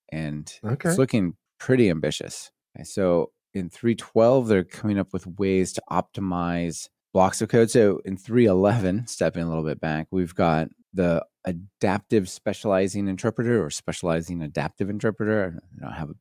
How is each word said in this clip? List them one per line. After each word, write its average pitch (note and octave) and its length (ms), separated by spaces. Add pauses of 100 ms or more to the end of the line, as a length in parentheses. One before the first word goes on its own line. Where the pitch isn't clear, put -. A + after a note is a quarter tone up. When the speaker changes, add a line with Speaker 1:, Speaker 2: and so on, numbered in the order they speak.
(100)
Speaker 1:
And D#2 400 (140)
Speaker 2:
Okay. A#2+ 240
Speaker 1:
it's F#2+ 100
looking A2 380 (220)
pretty B2 320
ambitious. - 600 (240)
Okay, - 100
so F2+ 460 (240)
in F2+ 140
three A#2 260
twelve, A#2 540
they're F#2+ 160
coming G#2 340
up F#2+ 140
with F#2+ 140
ways F#2+ 480
to - 160
optimize F2 960 (240)
blocks F#2 300
of G#2+ 80
code. A#2 200
So G#2 340
in F#2+ 120
three A#2 300
eleven, G2+ 600
stepping E2+ 360
a E2+ 60
little D#2+ 160
bit D#2 160
back, D#2 300
we've F#2 240
got D#2+ 340 (260)
the F2 300 (200)
adaptive F#2+ 840
specializing G2 800
interpreter A2+ 560
or D2 60
specializing E2+ 720
adaptive D2+ 480
interpreter. G#2 680 (180)
I - 80
don't - 100
have D2+ 160
it - 100